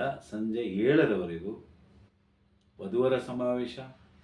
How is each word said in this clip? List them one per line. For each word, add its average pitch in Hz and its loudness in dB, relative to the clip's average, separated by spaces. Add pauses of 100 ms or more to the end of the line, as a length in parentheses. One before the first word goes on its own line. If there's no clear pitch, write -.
(300)
ಸಂಜೆ 110 -4
ಏಳರವರೆಗೂ 104 2 (1120)
ವಧುವರ 123 2
ಸಮಾವೇಶ, 123 -2 (440)